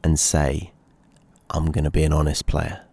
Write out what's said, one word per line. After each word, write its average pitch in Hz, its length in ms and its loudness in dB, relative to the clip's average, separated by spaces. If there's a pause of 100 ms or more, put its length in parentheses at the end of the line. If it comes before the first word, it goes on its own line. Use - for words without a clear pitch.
and 78 160 2
say, 73 540 0 (760)
'I'm 80 220 0
gonna 76 180 0
be 80 140 2
an 78 80 2
honest 76 340 0
player. 82 360 -2 (100)